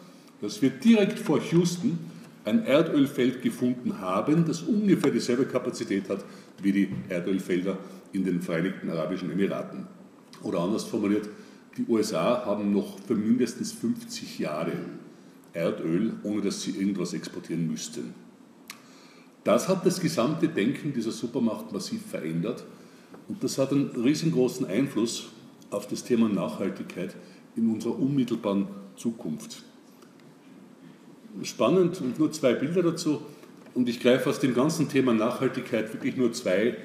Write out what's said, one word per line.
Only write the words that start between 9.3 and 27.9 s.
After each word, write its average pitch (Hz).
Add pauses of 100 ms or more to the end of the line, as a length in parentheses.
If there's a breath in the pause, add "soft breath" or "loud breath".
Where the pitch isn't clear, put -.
Emiraten. - (560)
Oder -
anders 101
formuliert, 104 (480 loud breath)
die 123
U 113
S 98
A 104
haben 101
noch -
für -
mindestens 113
fünfzig -
Jahre 80 (800 loud breath)
Erdöl, 87 (100)
ohne 104
dass 95
sie -
irgendwas 98
exportieren -
müssten. - (1300 loud breath)
Das 113
hat 185
das 185
gesamte 151
Denken 131
dieser 113
Supermacht 113
massiv -
verändert. 85 (640 loud breath)
Und 110
das 123
hat 135
einen 143
riesengroßen 127
Einfluss 117 (420)
auf 101
das -
Thema 113
Nachhaltigkeit 95 (420 loud breath)
in 113
unserer 110